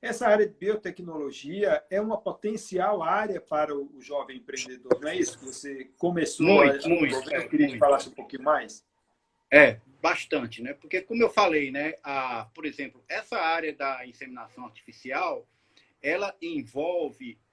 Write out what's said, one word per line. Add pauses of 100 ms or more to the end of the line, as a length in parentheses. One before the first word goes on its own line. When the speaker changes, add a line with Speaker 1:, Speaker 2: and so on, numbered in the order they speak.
Speaker 1:
Essa
área
de
biotecnologia
é
uma
potencial
área
para
o,
o
jovem
empreendedor,
não
é
isso
que
você (100)
começou
Speaker 2:
Muito,
Speaker 1:
a
Speaker 2:
muito,
Speaker 1:
desenvolver?
Speaker 2:
é,
Speaker 1:
Eu
queria
que
Speaker 2:
muito.
Speaker 1:
falasse
um
pouquinho
mais. (680)
Speaker 2:
É, (220)
bastante,
né?
Porque,
como
eu
falei,
né,
a, (100)
por
exemplo,
essa
área
da
inseminação
artificial, (540)
ela
envolve (140)